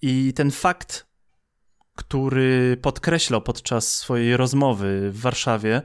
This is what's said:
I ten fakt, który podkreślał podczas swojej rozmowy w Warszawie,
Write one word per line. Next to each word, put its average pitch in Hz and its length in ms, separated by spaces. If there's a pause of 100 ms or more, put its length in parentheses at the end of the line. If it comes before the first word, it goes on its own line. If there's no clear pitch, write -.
I 131 320
ten 143 180
fakt, - 560 (920)
który 131 840
podkreślał 139 600
podczas - 540
swojej 120 420
rozmowy 107 760
w 104 100
Warszawie, 117 640